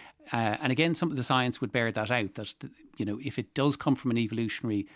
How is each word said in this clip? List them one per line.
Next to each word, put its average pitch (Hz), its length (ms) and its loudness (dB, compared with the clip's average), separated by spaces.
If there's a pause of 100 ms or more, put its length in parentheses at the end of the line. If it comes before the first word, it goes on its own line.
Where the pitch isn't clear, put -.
(320)
Uh, 113 300 2
and 139 80 0
again, 156 240 4
some 165 160 0
of 147 60 -4
the 127 80 -2
science 123 360 2
would 117 120 -4
bear 117 200 2
that 107 180 -2
out, 113 240 0
that, 107 260 -10
th-, - 120 -14 (240)
you - 80 -4
know, 107 180 -4
if - 160 -6
it 117 160 -6
does 143 220 2
come 139 200 2
from 123 140 -2
an 117 80 2
evolutionary 110 760 -2